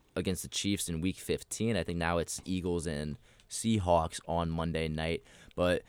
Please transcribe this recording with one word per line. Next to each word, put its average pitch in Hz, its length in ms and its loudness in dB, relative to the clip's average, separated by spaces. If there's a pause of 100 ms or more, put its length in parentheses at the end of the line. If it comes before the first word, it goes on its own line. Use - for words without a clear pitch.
(160)
against 95 280 -2
the - 40 -8
Chiefs - 400 -2
in 80 140 -2
Week 92 160 0
fifteen. 104 580 -2
I 82 80 2
think 85 160 -2
now 85 200 2
it's - 260 -4
Eagles 87 420 0
and 76 300 -4 (320)
Seahawks 90 760 2
on 85 220 0
Monday 82 380 0
night. 80 360 -2 (320)
But 87 340 2